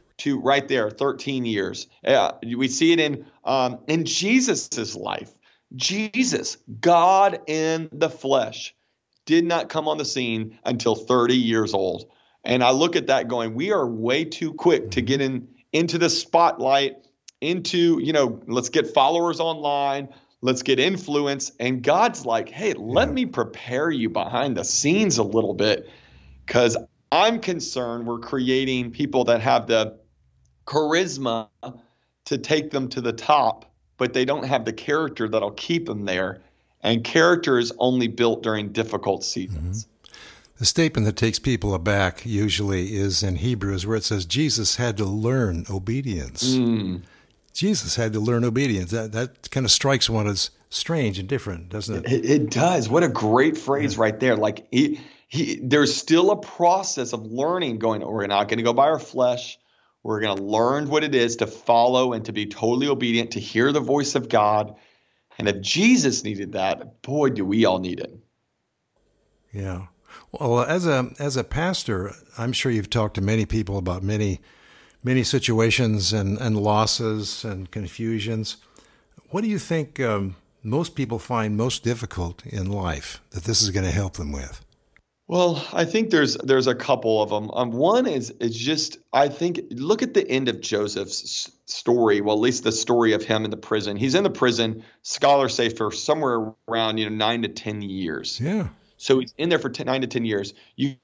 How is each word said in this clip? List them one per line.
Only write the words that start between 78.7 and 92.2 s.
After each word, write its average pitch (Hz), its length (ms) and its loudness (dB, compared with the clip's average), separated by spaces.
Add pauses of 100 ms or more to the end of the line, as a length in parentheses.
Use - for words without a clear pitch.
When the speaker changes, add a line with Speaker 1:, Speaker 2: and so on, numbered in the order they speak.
Speaker 2:
What 214 140 -4
do 226 60 0
you 208 100 0
think, 151 420 -4
um, 101 360 -2 (260)
most 139 320 -2
people 117 240 -4
find 107 380 -2
most 120 280 -2
difficult 110 640 -4
in 95 260 -6
life 87 480 -6 (100)
that 90 140 -12
this 110 180 0
is 104 80 0
gonna 92 200 -2
help 95 240 -2
them 73 180 -8
with? 67 300 -12 (640)
Speaker 1:
Well, 175 440 2
I 170 120 2
think 220 260 0
there's, 147 260 4
there's 131 320 4
a 120 60 2
couple 113 460 2
of 104 120 0
'em. 104 180 -4
Um, 120 220 -2
one 196 340 2
is, 131 320 -2
is 117 180 -2
just, 139 420 -4 (140)
I 143 160 4
think, 170 320 -4 (100)
look 151 320 -2
at - 120 -4
the - 140 2
end 131 200 0
of 110 120 -4
Joseph's 104 640 -4
s-, - 260 -8 (160)
story, 113 540 2